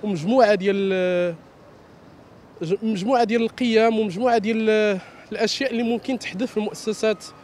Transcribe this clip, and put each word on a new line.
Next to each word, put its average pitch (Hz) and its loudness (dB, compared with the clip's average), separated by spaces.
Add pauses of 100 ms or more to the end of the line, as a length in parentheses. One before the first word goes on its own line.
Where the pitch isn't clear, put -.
ومجموعة 208 4
ديال، 196 0
آه، 180 0 (1300)
ج-، 170 -2
مجموعة 220 0
ديال 226 0
القيم 226 2
ومجموعة 220 0
ديال، 220 0
آه، 208 2 (320)
الأشياء 226 -2
اللي 233 -2
ممكن 233 -2
تحدث 226 -6
في - -4
المؤسسات 214 -2 (180)